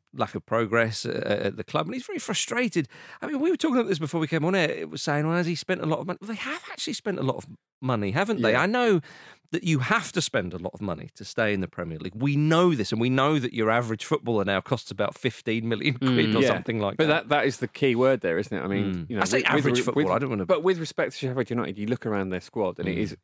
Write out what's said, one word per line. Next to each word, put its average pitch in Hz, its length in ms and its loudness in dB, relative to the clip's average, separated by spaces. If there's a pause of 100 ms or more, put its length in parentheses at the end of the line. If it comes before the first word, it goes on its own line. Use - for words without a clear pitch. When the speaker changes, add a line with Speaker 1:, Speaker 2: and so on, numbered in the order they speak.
(120)
Speaker 1:
lack 120 220 -4
of - 100 -6
progress, 113 600 0
uh, 107 380 0
at 101 120 -2
the 110 80 -8
club, 156 220 -2
and 208 80 -6
he's 254 100 -8
very 392 140 -8
frustrated. 226 680 -2 (360)
I - 40 -8
mean, 294 140 -4
we 320 100 2
were 330 60 2
talking 254 220 2
about 233 100 2
this 170 100 0
before 160 220 -2
we 160 80 0
came 156 160 0
on 180 100 2
air. 175 160 2
It 80 200 -6
was 78 100 -8
saying, 151 260 0
"Well, 165 120 0
has 175 80 0
he 170 80 -2
spent 180 260 -4
a 165 60 -2
lot 156 140 0
of 139 60 -8
money?" - 140 -6
Well, 202 80 -14
they 226 60 -6
have 277 360 -8
actually - 220 -6
spent 208 260 -4
a - 40 -2
lot 131 140 0
of - 100 -10 (340)
money, 113 300 0
haven't 190 320 0
they? 110 100 4
Speaker 2:
Yeah. 123 80 6
Speaker 1:
I 165 60 4
know 220 340 4 (520)
that 170 120 -2
you 160 140 4
have 180 340 0
to 180 80 -2
spend 90 320 -2
a 92 60 -8
lot 87 160 -8
of - 80 -10
money 85 320 -6
to 104 100 -16
stay 107 300 0
in 95 80 -2
the 90 60 -2
Premier - 300 -8
League. 92 160 -8
We 139 220 0
know 160 380 6
this, 110 180 0
and 113 80 0
we 120 80 2
know 135 300 4
that 123 160 -4
your 110 160 2
average 113 340 0
footballer 117 400 0
now 98 160 2
costs - 300 -4
about 101 240 -2
fifteen 113 520 -2
million 117 300 0
quid 131 140 0 (180)
Speaker 3:
Mm. 110 80 4
Speaker 1:
or 117 60 4
Speaker 2:
Yeah. 131 60 4
Speaker 1:
something 107 300 0
like 101 200 -2
Speaker 2:
But 160 80 4
Speaker 1:
that. 151 160 2
Speaker 2:
that, 113 80 -12
that 143 160 2
is 135 100 0
the 120 120 -4
key 131 260 2
word 127 260 4
there, 82 160 0
isn't 101 180 -4
it? 95 80 -2
I 73 60 -4
mean, 98 160 0 (100)
Speaker 1:
Mm. 85 140 -6
Speaker 2:
you 120 80 -6
know, 95 60 0
Speaker 1:
I - 20 2
say 95 140 2
Speaker 2:
with, - 80 0
Speaker 1:
average 139 320 2
Speaker 2:
with, 127 80 0
Speaker 1:
footballer, 147 220 2
Speaker 2:
with, 90 60 2
Speaker 1:
I 110 40 2
don't 131 120 -2
wanna 101 140 -2
Speaker 2:
but 156 180 2
with 185 160 2
respect 151 340 -4
to - 60 -14
Sheffield 127 300 -2
United, 110 300 -4
you 104 80 -4
look 117 180 -2
around 101 240 0
their 92 140 -4
squad, 95 360 -4
and - 80 -4
Speaker 1:
Mm. - 60 -2
Speaker 2:
it 175 60 -2
is, - 260 -4